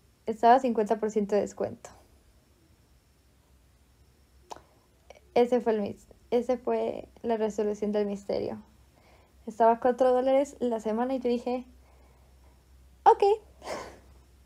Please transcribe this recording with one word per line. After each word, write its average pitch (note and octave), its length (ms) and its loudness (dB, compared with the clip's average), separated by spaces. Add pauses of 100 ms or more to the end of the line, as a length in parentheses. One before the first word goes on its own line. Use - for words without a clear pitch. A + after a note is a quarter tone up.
(260)
Estaba A3+ 300 6
a C4+ 40 4
cincuenta A3+ 400 -2
por A3 100 -4
ciento G#3 240 -2
de G3+ 60 4
descuento. - 500 -8 (3500)
Ese A#3+ 260 2
fue A#3 120 -2
el G#3+ 80 -2
mis-, - 260 -10 (240)
ese B3 280 -2
fue A3+ 500 -6 (140)
la A#3 160 -2
resolución G#3 540 -4
del G#3 140 0
misterio. G3+ 520 -6 (880)
Estaba A3+ 260 4
a A#3 80 0
cuatro B3+ 320 2
dólares C4+ 480 2
la A#3 200 -2
semana A#3 340 -2
y B3+ 60 -4
yo B3 100 -2
dije, B3 340 -4 (1400)
"Ok". A4 180 6 (400)
<laughs> - 400 -14 (440)